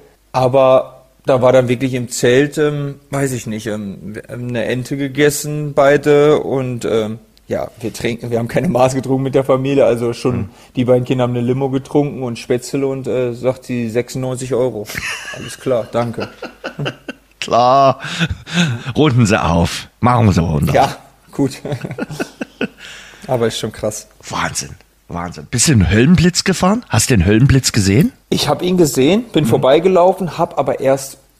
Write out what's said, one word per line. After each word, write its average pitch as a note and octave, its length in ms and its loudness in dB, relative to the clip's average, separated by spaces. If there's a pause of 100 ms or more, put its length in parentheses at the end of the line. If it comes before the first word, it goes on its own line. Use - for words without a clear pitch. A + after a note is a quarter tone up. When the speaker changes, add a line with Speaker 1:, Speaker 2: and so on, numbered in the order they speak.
(320)
Speaker 1:
Aber C3 720 2 (220)
da C3 160 2
war B2+ 100 6
dann B2+ 160 4
wirklich B2+ 280 -2
im B2 120 -6
Zelt, C#3 500 2
ähm, D3 380 -2 (140)
weiß C#3 240 -4
ich A#2 120 -8
nicht, A2 220 -8
ähm, G#2 300 -8 (180)
wir - 160 -14
haben B2 160 -10
eine B2 180 -4
Ente B2 300 -4
gegessen, D3 800 -2
beide, D3 640 4
und, B2+ 460 -4
ähm, A2 340 -2 (300)
ja, G#2 180 -4 (140)
wir A2 100 -6
trinken, A#2+ 400 -6
wir A#2 80 0
haben A#2 80 -4
keine - 220 -2
Maß B2+ 260 2
getrunken C3 280 -2
mit C3+ 120 -2
der - 80 4
Familie, C3+ 420 2
also A#2 280 0
schon B2+ 240 -2
Speaker 2:
Mhm. F#2+ 120 -6 (280)
Speaker 1:
die B2+ 80 0
beiden B2 180 4
Kinder B2+ 220 0
haben B2 100 -2
eine A#2+ 100 -2
Limo C3 240 0
getrunken C3 540 -2
und A#2 160 -8
Spätzle C#3 480 -4
und, C3+ 180 -6
äh, B2 280 -2
sagt B2 320 -4
sie, A#2+ 240 -4
sechsundneunzig B2+ 640 -4
Euro. A#2 340 -2 (480)
Alles - 240 -14
klar, A#2+ 320 -2
danke. A#2 380 -4 (480)
Speaker 2:
<laughs> - 640 -12
Klar, C3 580 4 (960)
runden B2+ 300 4
Sie F#2+ 180 2
auf, E2+ 460 -2 (100)
machen A#2 320 4
Sie E2 100 2
runter. D#2+ 320 -2
Speaker 1:
Ja, - 220 2 (380)
gut. C3+ 180 -2 (120)
<laughs> - 1600 -10
Aber A#2 200 0
ist - 120 -4
schon A2 120 -6
krass. - 360 -8 (220)
Speaker 2:
Wahnsinn, D#2+ 420 -6 (360)
Wahnsinn. E2 420 -10
Bist A#2+ 180 0
du D#3+ 60 4
den F#2 160 4
Höllenblitz D3+ 540 4
gefahren? F#3+ 460 0
Hast - 200 0
du B2+ 80 4
den E2+ 80 4
Höllenblitz B2+ 460 4
gesehen? A2 400 2 (180)
Speaker 1:
Ich - 200 -2
hab D3 120 -2
ihn F3+ 160 0
gesehen, E3 540 2
bin D#3 140 2
Speaker 2:
Mhm. A2+ 40 0
Speaker 1:
vorbeigelaufen, E3+ 880 2
hab E3+ 200 -2
aber C3+ 220 -2
erst, C3+ 380 -2 (220)